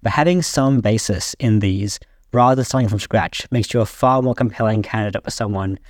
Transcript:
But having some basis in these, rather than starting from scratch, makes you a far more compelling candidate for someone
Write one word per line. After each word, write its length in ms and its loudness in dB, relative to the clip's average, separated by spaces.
But 100 -2
having 280 2
some 400 2
basis 540 -2
in 240 2
these, 420 -2
rather 240 4
than 80 0
starting 240 0
from 100 0
scratch, 520 -4
makes 240 -2
you 80 4
a 40 0
far 360 0
more 120 0
compelling 480 0
candidate 400 -4
for 80 -10
someone 480 -4